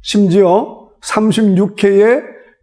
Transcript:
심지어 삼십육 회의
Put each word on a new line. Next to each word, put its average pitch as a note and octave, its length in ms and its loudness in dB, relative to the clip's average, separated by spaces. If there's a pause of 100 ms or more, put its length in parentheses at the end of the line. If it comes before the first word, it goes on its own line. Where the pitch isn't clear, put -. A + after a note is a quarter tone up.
심지어 G3 880 0 (100)
삼십육 G#3 800 -2
회의 G#3 400 2 (400)